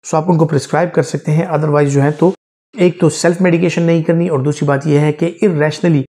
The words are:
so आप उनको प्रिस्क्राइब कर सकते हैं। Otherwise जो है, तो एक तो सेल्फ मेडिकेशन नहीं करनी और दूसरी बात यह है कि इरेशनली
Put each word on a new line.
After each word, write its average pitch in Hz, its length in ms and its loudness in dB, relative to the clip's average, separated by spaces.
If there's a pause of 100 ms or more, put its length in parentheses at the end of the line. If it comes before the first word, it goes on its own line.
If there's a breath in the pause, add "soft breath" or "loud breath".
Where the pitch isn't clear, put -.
so - 80 -4
आप 160 140 -2
उनको 160 160 4
प्रिस्क्राइब 151 440 -2
कर 170 140 -2
सकते 147 280 -6
हैं। 165 180 0
Otherwise 147 360 0
जो 139 160 2
है, 143 100 2
तो 165 220 0 (460)
एक 180 220 0
तो 160 80 4
सेल्फ 170 320 -2
मेडिकेशन 170 420 0
नहीं 165 200 2
करनी 170 260 0
और 143 120 -2
दूसरी 147 260 -2
बात 139 200 -2
यह 147 140 2
है 151 100 2
कि 151 140 -2
इरेशनली 156 800 0 (140)